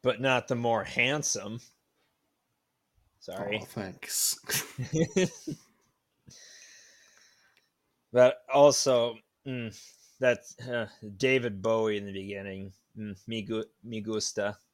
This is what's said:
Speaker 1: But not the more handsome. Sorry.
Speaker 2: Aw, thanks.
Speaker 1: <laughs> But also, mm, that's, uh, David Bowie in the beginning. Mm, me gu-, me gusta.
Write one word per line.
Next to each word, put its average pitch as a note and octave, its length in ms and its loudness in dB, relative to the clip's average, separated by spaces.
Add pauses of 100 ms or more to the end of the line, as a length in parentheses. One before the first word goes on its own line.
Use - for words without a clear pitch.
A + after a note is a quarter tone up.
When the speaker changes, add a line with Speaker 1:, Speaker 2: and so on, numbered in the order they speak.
Speaker 1:
But B2 180 0
not C3 260 2
the C3+ 80 -2
more A#2 280 0
handsome. A#2+ 760 -2 (1600)
Sorry. G#2 380 -6
Speaker 2:
Aw, G#2 80 -8
thanks. - 720 -6 (400)
Speaker 1:
<laughs> E3 800 -2 (2500)
But B2+ 220 8 (160)
also, B2+ 640 6 (280)
mm, A#2+ 320 -8 (440)
that's, - 400 0
uh, A#2+ 260 -4 (300)
David A#2+ 440 0
Bowie A2 360 2
in G2+ 80 -6
the G2 80 -10
beginning. G2 580 -10 (260)
Mm, G#2 200 -10 (100)
me A2+ 140 -6
gu-, A2 240 -4 (180)
me A2+ 160 -8
gusta. G#2+ 580 -4 (160)